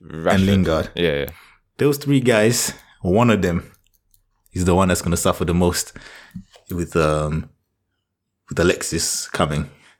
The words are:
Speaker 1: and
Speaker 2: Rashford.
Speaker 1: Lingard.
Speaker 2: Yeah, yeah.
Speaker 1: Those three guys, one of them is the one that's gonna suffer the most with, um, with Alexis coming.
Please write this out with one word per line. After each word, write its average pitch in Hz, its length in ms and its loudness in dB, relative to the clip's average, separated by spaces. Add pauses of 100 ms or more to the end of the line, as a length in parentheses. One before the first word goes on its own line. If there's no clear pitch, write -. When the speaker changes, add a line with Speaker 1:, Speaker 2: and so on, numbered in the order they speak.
Speaker 1:
and 85 100 -20 (140)
Speaker 2:
Rashford. 95 220 2
Speaker 1:
Lingard. 85 480 0
Speaker 2:
Yeah, 85 260 0
yeah. 67 60 -6 (520)
Speaker 1:
Those 143 200 2
three 139 220 2
guys, 117 520 2 (300)
one 107 280 4
of 101 120 2
them 90 300 -4 (800)
is 92 120 -2
the 87 100 4
one 92 140 4
that's 90 140 0
gonna 85 140 -2
suffer 87 280 0
the 85 100 0
most 87 380 0 (760)
with, 87 260 -6
um, 76 540 0 (1000)
with - 100 -8
Alexis - 680 -2
coming. 73 420 -4 (300)